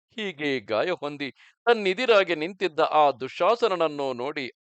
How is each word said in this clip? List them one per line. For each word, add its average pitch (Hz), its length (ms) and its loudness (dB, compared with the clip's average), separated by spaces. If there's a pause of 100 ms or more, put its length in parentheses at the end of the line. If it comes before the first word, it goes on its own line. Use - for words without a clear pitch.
(100)
ಹೀಗೆ 147 500 -4
ಗಾಯ 110 300 -2
ಹೊಂದಿ 147 400 -8 (340)
ತನ್ನಿದಿರಾಗಿ 202 720 2
ನಿಂತಿದ್ದ 165 460 -4
ಆ 151 300 4
ದುಶಾಸನನನ್ನು 156 1000 0
ನೋಡಿ 127 380 -8 (120)